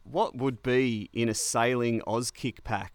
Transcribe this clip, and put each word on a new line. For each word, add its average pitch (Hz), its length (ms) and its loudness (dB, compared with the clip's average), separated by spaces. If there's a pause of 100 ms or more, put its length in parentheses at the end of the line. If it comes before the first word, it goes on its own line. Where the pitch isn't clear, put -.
what 170 320 -2
would 127 260 -2
be 123 500 2
in 117 160 2
a 110 60 2
sailing 120 720 2
Auskick 117 560 -4
pack 95 320 -6